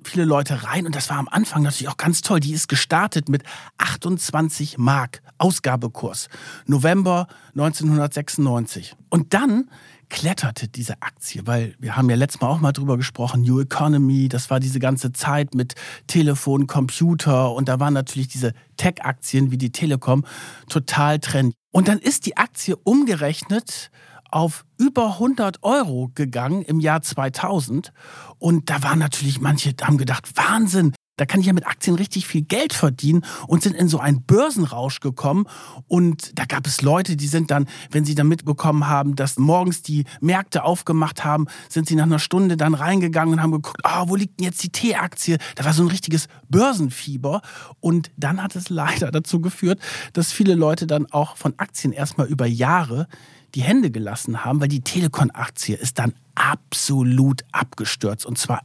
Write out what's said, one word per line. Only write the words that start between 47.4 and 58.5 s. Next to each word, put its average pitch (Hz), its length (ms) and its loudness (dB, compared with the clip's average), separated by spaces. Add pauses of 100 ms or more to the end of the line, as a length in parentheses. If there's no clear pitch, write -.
Und 170 340 0
dann 156 260 -2
hat 190 140 -6
es 180 140 -8
leider 160 420 -2
dazu 160 300 -2
geführt, 180 400 -2 (320)
dass 170 180 0
viele 196 240 4
Leute 160 320 2
dann 151 200 0
auch 147 280 -2
von 139 220 -4
Aktien - 340 -2
erstmal 139 360 -2
über 131 180 -2
Jahre 127 640 0 (480)
die 131 60 -2
Hände 185 300 4
gelassen 113 540 -6
haben, 143 160 0
weil 143 80 0
die 143 140 -2
Telekom-Aktie - 920 -2
ist - 240 -6
dann 120 140 0 (220)
absolut 135 1080 0 (100)
abgestürzt - 720 -6
und 123 120 -6
zwar - 280 -4